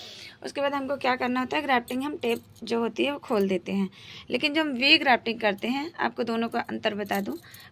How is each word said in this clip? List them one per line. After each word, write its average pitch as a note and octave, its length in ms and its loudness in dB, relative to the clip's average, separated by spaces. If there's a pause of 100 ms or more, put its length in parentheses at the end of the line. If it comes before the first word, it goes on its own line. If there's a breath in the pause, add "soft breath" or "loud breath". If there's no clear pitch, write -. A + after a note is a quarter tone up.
(440 loud breath)
उसके - 160 -6
बाद C#4 140 0
हमको C#4 240 -2
क्या B3+ 180 0
करना B3+ 240 0
होता B3+ 160 -2
है, D4+ 60 0
ग्राफ्टिंग B3+ 420 0
हम D4 140 -6
टेप A#3 260 -2 (180)
जो A#3 180 -2
होती A3+ 240 0
है C#4 80 2
वो C#4+ 80 -8
खोल G3+ 280 2
देते F#3+ 240 -2
हैं, G3 180 0 (400 loud breath)
लेकिन C#4 240 0
जब D#4+ 60 4
हम D4+ 140 0
वी C#4 240 6
ग्राफ्टिंग A#3 420 4
करते G#3+ 280 0
हैं, C#4 260 -2
आपको A#3 300 -2
दोनों A3+ 240 0
का A#3 140 -2
अंतर A3 320 -4
बता G3+ 260 -2
दूँ। A#3+ 180 -6 (340 loud breath)